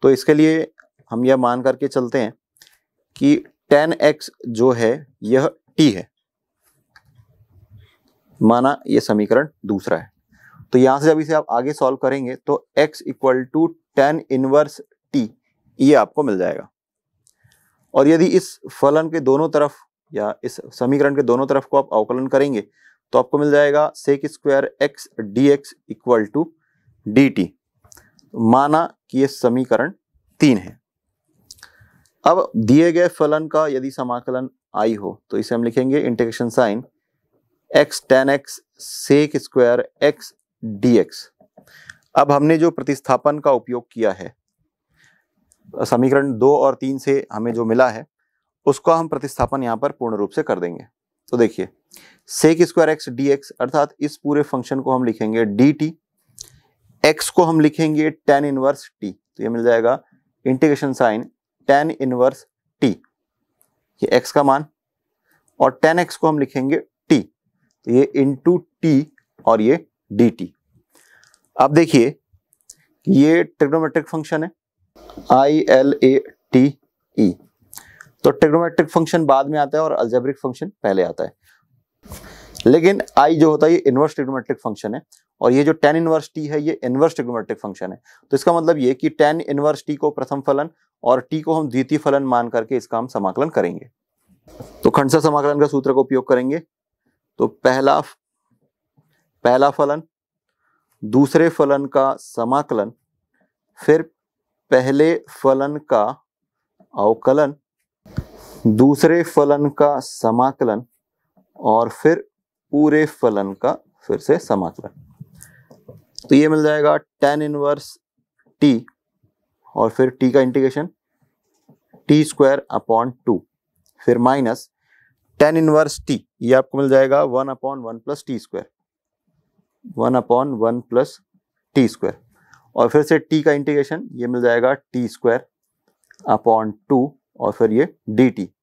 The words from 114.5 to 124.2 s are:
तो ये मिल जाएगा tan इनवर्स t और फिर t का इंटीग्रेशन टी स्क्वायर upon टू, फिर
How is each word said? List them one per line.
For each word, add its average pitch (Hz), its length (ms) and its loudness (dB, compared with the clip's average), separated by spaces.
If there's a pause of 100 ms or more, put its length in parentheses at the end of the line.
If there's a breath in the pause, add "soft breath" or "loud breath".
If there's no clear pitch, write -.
तो 143 60 6
ये 147 140 4
मिल 156 140 0
जाएगा 151 340 2 (260)
tan 147 180 0
इनवर्स 147 560 -6 (640)
t 143 120 6 (1040)
और 110 140 0
फिर 127 320 -2
t 131 120 2
का 139 80 4
इंटीग्रेशन 131 480 -2 (1200)
टी 151 140 4
स्क्वायर 139 500 0
upon 117 380 -2 (140)
टू, 104 160 -2 (600)
फिर 120 180 0